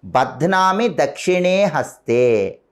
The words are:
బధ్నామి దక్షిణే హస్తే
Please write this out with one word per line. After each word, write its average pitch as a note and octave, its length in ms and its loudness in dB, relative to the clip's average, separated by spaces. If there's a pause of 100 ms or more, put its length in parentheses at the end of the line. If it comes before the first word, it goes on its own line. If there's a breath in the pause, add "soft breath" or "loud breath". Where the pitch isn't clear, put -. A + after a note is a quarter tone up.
బధ్నామి F#3 840 0
దక్షిణే F3+ 760 0
హస్తే A#2+ 920 0 (140)